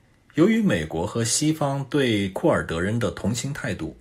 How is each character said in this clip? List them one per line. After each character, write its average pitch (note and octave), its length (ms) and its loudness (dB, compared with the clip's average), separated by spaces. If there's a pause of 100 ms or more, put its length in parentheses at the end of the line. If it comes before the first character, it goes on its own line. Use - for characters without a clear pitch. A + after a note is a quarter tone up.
(340)
由 F3+ 160 6
于 A3 100 4
美 C3 240 2
国 D#2+ 220 -4
和 A#2 180 -2
西 D3 300 0
方 C#3 320 -2
对 A#2 440 0
库 B2+ 180 -2
尔 E2 180 4
德 E2 160 -4
人 G#2 160 0
的 A2+ 140 0
同 - 200 -4
情 C3+ 220 -4
态 E2+ 220 -6
度， D#2 260 -8